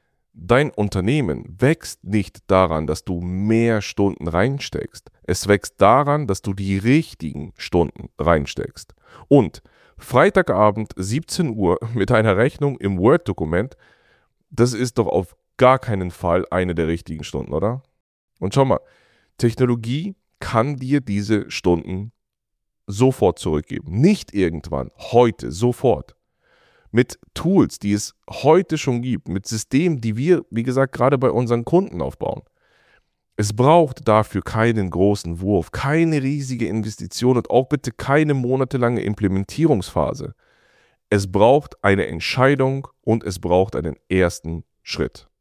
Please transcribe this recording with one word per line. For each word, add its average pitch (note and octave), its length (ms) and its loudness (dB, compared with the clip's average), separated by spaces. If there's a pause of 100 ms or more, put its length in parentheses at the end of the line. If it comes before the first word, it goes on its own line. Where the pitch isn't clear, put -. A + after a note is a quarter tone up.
(400)
Dein A#2+ 300 2
Unternehmen G2 880 -2
wächst - 460 -2
nicht - 440 -4
daran, E2 380 2
dass D#2 180 -4
du F2+ 160 -6
mehr G#2+ 600 0
Stunden - 480 -2
reinsteckst. - 840 -4 (140)
Es - 240 -4
wächst - 320 0
daran, C#3 460 4
dass F#2+ 160 -4
du G2 120 -4
die G2 240 -2
richtigen G2 760 -2
Stunden - 520 -2 (100)
reinsteckst. - 760 -2 (320)
Und C3 360 4 (340)
Freitagabend, A2 1000 2
siebzehn A#2+ 600 -4
Uhr, F#2 240 0 (140)
mit A#2 180 0
einer A2 240 4
Rechnung C3+ 420 0
im G2 200 -2
Word-Dokument, G2 760 0 (760)
das B2 240 2
ist A#2+ 240 -6
doch G#2 100 0
auf - 280 -2 (200)
gar B2+ 240 6
keinen F#2+ 320 -4
Fall F2+ 400 0
eine F2+ 240 0
der E2 100 0
richtigen D#2+ 380 -6
Stunden, - 280 -8
oder? G#2+ 300 -4 (560)
Und G2+ 160 -4
schau C#3 100 6
mal, C#3 140 0 (600)
Technologie B2 760 -2 (240)
kann C3 380 -2
dir C3 240 -2
diese G#2 500 -2
Stunden F#2 640 -2 (720)
sofort G#2 540 2
zurückgeben. D#2+ 600 -4
Nicht F#3+ 320 2
irgendwann, E2 640 -4
heute, A#2 540 2
sofort. A2+ 640 -2 (800)
Mit - 260 0 (160)
Tools, E3 460 0
die G2+ 120 -2
es G#2 220 -4 (160)
heute D#3+ 480 2
schon A#2+ 240 -2
gibt, B2+ 260 -6
mit F#2+ 180 -4
Systemen, C#3 540 -2
die A2+ 160 -4
wir, D3+ 320 0
wie A#2 140 -4
gesagt, C3 320 0
gerade C3+ 240 2
bei B2 120 2
unseren A#2+ 340 0
Kunden E3+ 360 0
aufbauen. - 420 -8 (960)
Es G#2+ 160 -2
braucht C#3 560 2
dafür G#2+ 340 2
keinen A2 480 0
großen F2+ 500 0
Wurf, F#2 300 0
keine D#3 520 0
riesige C3 440 -4
Investition A2 720 -2
und - 140 -4
auch B2+ 180 2
bitte C#3 240 -4
keine D3 420 0
monatelange B2 680 -2
Implementierungsphase. G2+ 1300 -2 (760)
Es G2 200 0
braucht A#2 540 2
eine G2 220 2
Entscheidung C3+ 840 0 (140)
und A#2 200 0
es F2+ 160 -6
braucht F2+ 380 0
einen D#2 200 -6 (120)
ersten E2+ 560 -2 (180)
Schritt. - 460 -8 (120)